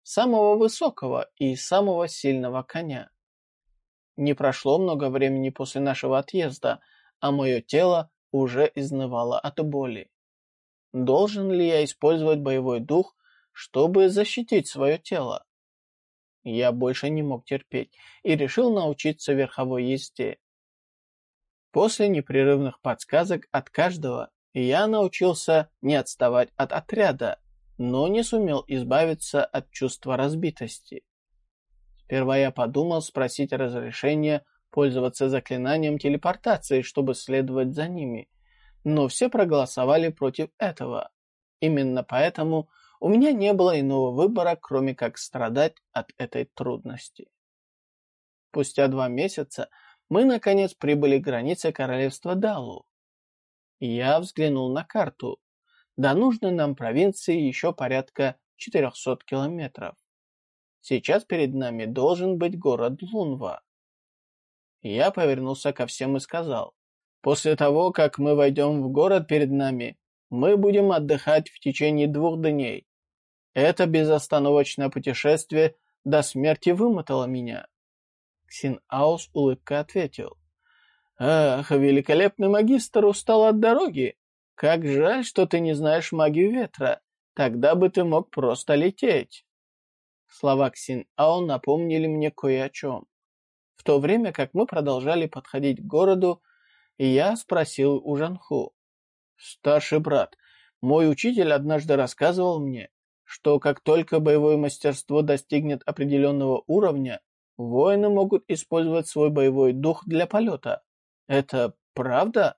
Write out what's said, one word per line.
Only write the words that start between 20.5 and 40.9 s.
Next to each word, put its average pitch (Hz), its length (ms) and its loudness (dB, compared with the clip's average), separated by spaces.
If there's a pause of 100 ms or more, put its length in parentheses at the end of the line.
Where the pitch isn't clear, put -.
После 208 380 2
непрерывных 139 720 2
подсказок 160 720 -2
от 135 180 -4
каждого 147 600 -4 (240)
я 135 320 2
научился 180 840 0 (120)
не 139 140 0
отставать 123 600 0
от 139 160 -2
отряда, 156 640 -2 (400)
но 127 280 0
не 214 140 0
сумел 202 460 -2
избавиться 143 760 0
от - 280 -6
чувства 131 440 -6
разбитости. 151 880 -6 (920)
Сперва 135 400 -2
я 135 140 2
подумал 139 500 -2
спросить 135 500 -4
разрешения 135 920 -2 (240)
пользоваться 131 600 0
заклинанием 139 680 -2
телепортации, 151 880 -2
чтобы 135 320 -2
следовать 131 580 -2
за 151 140 -6
ними, 143 420 -10 (540)
но 151 240 0
все 247 220 -2
проголосовали 156 800 2
против 151 400 -4 (100)
этого. 131 500 -6 (520)